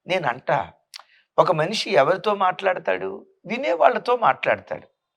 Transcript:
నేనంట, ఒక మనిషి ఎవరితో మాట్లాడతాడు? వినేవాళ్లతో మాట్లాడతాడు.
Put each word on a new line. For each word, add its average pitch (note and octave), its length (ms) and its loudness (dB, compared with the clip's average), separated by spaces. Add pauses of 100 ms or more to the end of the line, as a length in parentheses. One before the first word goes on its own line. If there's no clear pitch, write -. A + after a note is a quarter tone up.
నేనంట, C3 640 -4 (680)
ఒక D#3+ 120 4
మనిషి F3 380 -2
ఎవరితో F#3 460 2
మాట్లాడతాడు? F#3 920 -2 (180)
వినేవాళ్లతో B3 720 0
మాట్లాడతాడు. B2+ 680 -2 (320)